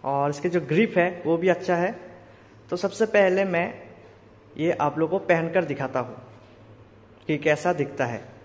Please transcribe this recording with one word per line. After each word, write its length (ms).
और 260
इसके 180
जो 120
ग्रिप 380
है 120
वो 100
भी 120
अच्छा 280
है। 180
तो 60
सबसे 300
पहले 380
मैं 300
ये 160
आप 260
लोगों 200
को 80
पहनकर 380
दिखाता 360
हूँ 160
कि 120
कैसा 340
दिखता 340
है। 140